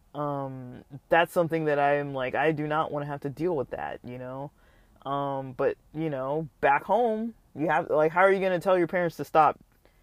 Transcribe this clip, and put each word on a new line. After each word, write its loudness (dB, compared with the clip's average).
um, -8
that's 4
something 0
that 2
I'm 2
like, -4
I 2
do -2
not -2
wanna -6
have -8
to -6
deal -4
with -4
that, -8
you -12
know? -12
Um, -4
but, 0
you -4
know, -4
back 4
home, 0
you -2
have, 0
like, 2
how 2
are 8
you 2
gonna 0
tell 2
your 2
parents -2
to -6
stop 4